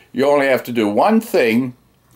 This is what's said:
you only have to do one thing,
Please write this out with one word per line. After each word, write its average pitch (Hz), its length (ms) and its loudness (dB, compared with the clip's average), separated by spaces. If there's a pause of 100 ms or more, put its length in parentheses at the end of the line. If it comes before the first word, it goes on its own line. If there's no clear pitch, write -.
(120)
you 135 160 -2
only 143 160 2
have 131 200 0
to 127 80 -10
do 113 140 0
one 180 360 2
thing, 123 560 -2 (380)